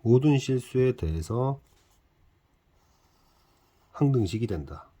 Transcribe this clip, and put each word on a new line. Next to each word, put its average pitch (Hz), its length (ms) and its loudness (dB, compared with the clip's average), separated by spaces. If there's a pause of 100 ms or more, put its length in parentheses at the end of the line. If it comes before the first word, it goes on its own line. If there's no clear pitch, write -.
모든 135 360 4
실수에 127 560 -2
대해서 113 640 -4 (2250)
항등식이 117 560 0
된다. 78 420 -8 (120)